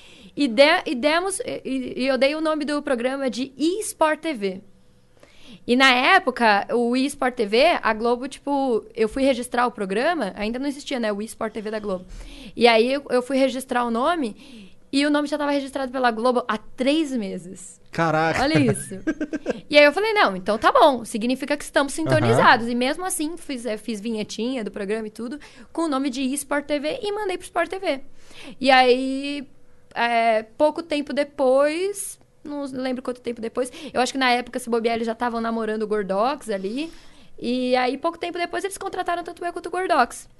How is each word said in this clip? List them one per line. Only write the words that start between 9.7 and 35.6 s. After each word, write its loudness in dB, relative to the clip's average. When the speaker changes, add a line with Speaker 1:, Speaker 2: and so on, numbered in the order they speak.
Speaker 1:
programa, -2
ainda -4
não -4
existia, -6
né, -2
o -6
eSport -8
T -8
V -8
da -4
Globo. -6
E 6
aí 6
eu, -2
eu 2
fui -2
registrar 0
o -2
nome, -4
e 4
o 2
nome 2
já -4
tava -2
registrado -2
pela 2
Globo 2
há -2
três 0
meses. -8
Speaker 2:
Caraca. 2
Speaker 1:
Olha 4
isso. 0
Speaker 2:
<laughs> -6
Speaker 1:
E 2
aí 10
eu 8
falei, 0
"Não, 2
então -2
tá 2
bom, 6
significa -4
que -8
estamos 0
sintonizados." 4
Speaker 2:
Aham. -2
Speaker 1:
E 0
mesmo -2
assim, -4
fiz, -10
é, -4
fiz -8
vinhetinha -4
do -6
programa -6
e -14
tudo, -10
com -4
o 0
nome 0
de -4
eSport -2
T -2
V -4
e -4
mandei -4
pro -12
Sport -2
T -8
V. -2
E 4
aí, 4
é, 2
pouco 2
tempo -4
depois, 0
não -8
lembro -6
quanto -6
tempo -8
depois, -6
eu 0
acho 0
que -6
na 2
época, -2
se -8
bobear, 0
eles -2
já -2
tavam -4
namorando -2